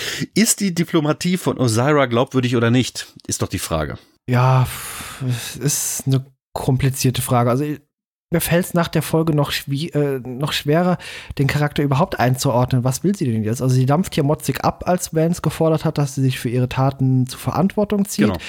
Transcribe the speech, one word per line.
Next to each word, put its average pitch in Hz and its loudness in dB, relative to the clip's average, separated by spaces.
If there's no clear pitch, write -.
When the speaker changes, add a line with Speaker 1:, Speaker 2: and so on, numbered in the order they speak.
Speaker 1:
Ist - 4
die 196 0
Diplomatie 165 0
von - -2
Osira 131 4
glaubwürdig 123 0
oder 117 4
nicht, - 0
ist - -4
doch - -2
die 95 -4
Frage. 76 -4
Speaker 2:
Ja, 127 4
pff, - -12
es 127 -4
ist - -4
eine 135 0
komplizierte 131 0
Frage. 120 2
Also, 131 0
mir 165 2
fällt's - 0
nach 170 2
der 156 -2
Folge 160 0
noch 143 2
schwi-, 143 -4
äh, 143 0
noch 127 -6
schwerer, 175 2
den 135 2
Charakter 147 0
überhaupt 143 0
einzuordnen. 123 2
Was 127 -2
will 196 0
sie - -4
denn 110 0
jetzt? 107 -2
Also, 127 2
sie 127 4
dampft 147 0
hier 160 0
motzig 143 -2
ab, - -2
als 180 -2
Vance 165 0
gefordert 160 0
hat, 156 0
dass 143 -2
sie 135 -2
sich 131 2
für 127 -4
ihre 123 0
Taten 131 2
zur - -14
Verantwortung 202 0
zieht 208 0
Speaker 1:
Genau. 196 0